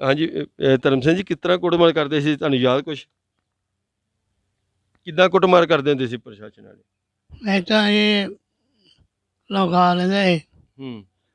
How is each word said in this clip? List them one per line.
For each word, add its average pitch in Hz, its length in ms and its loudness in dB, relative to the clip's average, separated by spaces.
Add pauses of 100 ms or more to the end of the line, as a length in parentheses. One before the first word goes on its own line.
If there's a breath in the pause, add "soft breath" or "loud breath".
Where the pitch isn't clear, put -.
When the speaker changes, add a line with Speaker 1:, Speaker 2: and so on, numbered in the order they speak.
Speaker 1:
ਹਾਂਜੀ, 143 280 -2
ਅਹ, 151 140 -8
ਅਹ, 139 340 0
ਧਰਮ 131 240 0
ਸਿੰਘ 156 140 2
ਜੀ, 190 80 -6
ਕਿਸ 170 140 -8
ਤਰ੍ਹਾਂ 175 200 -2
ਕੁੱਟਮਾਰ 175 340 2
ਕਰਦੇ 147 300 -4
ਸੀ, 147 140 -2
ਤੁਹਾਨੂੰ 143 240 -2
ਯਾਦ 127 220 2
ਕੁਛ? 151 260 -12 (2000)
ਕਿੱਦਾਂ 180 260 2
ਕੁੱਟਮਾਰ 180 360 4
ਕਰਦੇ 147 240 0
ਹੁੰਦੇ 131 180 -2
ਸੀ 117 100 -8
ਪ੍ਰਸ਼ਾਸਨ 107 480 -20
ਵਾਲੇ? 101 180 -20 (600)
Speaker 2:
ਮੈਂ 196 180 0
ਤਾਂ 208 280 0
ਇਹ 208 380 0 (1200)
ਲਗਾ 180 420 2
ਲੈਂਦੇ 180 460 0
ਸੀ। - 220 -20 (180)
Speaker 1:
ਹੂੰ। 120 260 -14 (300)